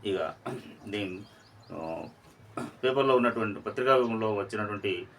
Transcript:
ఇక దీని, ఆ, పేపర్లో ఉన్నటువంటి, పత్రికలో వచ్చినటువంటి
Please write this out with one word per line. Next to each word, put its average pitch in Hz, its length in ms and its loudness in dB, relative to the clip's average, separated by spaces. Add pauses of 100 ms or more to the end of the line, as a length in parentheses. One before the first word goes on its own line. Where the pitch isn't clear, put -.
ఇక 90 280 -2 (540)
దీని, 98 320 -4 (520)
ఆ, 82 320 -6 (800)
పేపర్లో 135 320 4
ఉన్నటువంటి, 113 440 2
పత్రికలో 113 720 2
వచ్చినటువంటి 101 720 -4 (120)